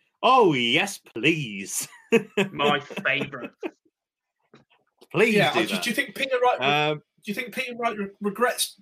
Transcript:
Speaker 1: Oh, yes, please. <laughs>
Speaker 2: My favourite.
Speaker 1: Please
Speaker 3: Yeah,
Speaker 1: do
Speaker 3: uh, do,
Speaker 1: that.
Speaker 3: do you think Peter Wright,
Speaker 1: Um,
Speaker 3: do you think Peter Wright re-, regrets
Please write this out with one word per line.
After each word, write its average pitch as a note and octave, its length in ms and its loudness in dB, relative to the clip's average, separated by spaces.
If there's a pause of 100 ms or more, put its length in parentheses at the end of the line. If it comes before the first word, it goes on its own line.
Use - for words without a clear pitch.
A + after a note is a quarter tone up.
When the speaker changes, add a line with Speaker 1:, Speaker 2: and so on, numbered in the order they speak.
(220)
Speaker 1:
Oh, A#3 320 6
yes, C3+ 440 0
please. A2+ 880 -4 (240)
<laughs> G3+ 400 0
Speaker 2:
My C#3+ 300 2
favourite. C#3 720 -6 (1600)
Speaker 1:
Please G#3+ 220 4
Speaker 3:
Yeah, F3 180 4
Speaker 1:
do - 60 2
Speaker 3:
uh, - 40 2
do, G2+ 60 -2
Speaker 1:
that. - 140 -4
Speaker 3:
do A#3 60 -4
you A3 60 -4
think - 180 -4
Peter C4 300 -4
Wright, D3+ 480 2
Speaker 1:
Um, D3+ 60 -4 (260)
Speaker 3:
do G#3+ 80 -10
you - 20 -4
think A#3+ 220 -8
Peter B3+ 220 -6
Wright A#3 200 -4
re-, G3 120 -6 (100)
regrets G#3 640 -2